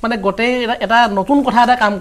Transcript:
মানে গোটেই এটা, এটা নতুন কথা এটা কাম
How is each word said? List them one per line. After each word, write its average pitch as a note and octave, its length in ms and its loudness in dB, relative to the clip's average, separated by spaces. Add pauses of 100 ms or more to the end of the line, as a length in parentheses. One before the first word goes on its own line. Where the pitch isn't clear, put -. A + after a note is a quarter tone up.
মানে A3+ 140 -4
গোটেই G3+ 360 -2 (120)
এটা, A#3 100 -2 (100)
এটা A3 140 2 (200)
নতুন C4+ 280 2
কথা A#3 160 0
এটা A#3+ 140 4
কাম G#3+ 240 0